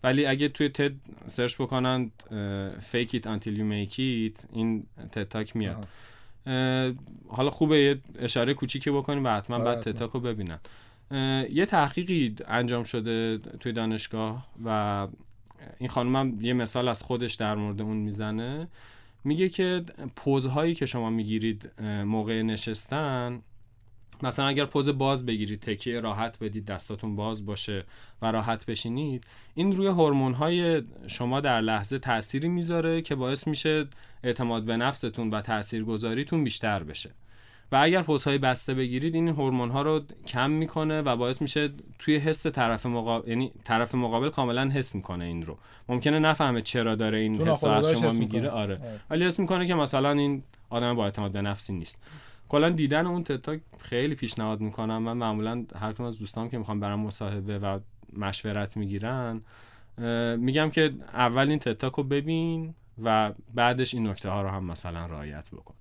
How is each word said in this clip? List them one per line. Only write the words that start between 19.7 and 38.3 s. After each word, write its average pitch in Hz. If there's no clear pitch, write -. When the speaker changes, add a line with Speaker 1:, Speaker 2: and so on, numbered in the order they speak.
Speaker 1:
پوزهایی 139
که 143
شما 117
می‌گیرید، 110
اه، 104
موقع 110
نشستن، 120
مثلاً 135
اگر 139
پوز 139
باز 135
بگیرید، 107
تکیه 117
راحت 110
بدید، 107
دستاتون 104
باز 107
باشه 101
و 113
راحت 110
بشینید، 123
این 185
روی 196
هورمون‌های 156
شما 127
در 123
لحظه 110
تأثیری 135
می‌ذاره 165
که 156
باعث 131
می‌شه 156
اعتماد 117
به 113
نفستون 120
و 107
تاثیرگذاریتون 113
بیشتر 107
بشه. 76
و -
اگر 175
پوزهای 143